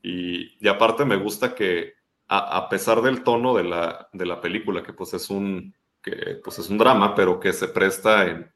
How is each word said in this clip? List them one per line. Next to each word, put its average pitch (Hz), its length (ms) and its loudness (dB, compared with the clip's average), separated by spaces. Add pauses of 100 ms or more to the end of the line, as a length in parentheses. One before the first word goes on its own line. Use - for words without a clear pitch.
Y, 90 600 -8
y 101 40 6
aparte 113 360 4
me 113 120 2
gusta 104 380 -2
que 87 400 -2 (320)
a, 95 320 -2
a - 100 -4
pesar 113 340 2
del 127 200 0
tono 120 320 2
de 92 100 2
la, 85 480 -4
de 92 140 -6
la 87 140 -6
película, 95 420 -4
que - 100 -16
pues 92 220 -10
es - 160 -8
un, 98 440 -6 (280)
que, - 400 -8
pues - 160 -12
es 95 120 -10
un 104 80 -2
drama, 104 360 6
pero 90 240 2
que 95 140 0
se 92 160 -4
presta 95 580 2
en 85 300 -8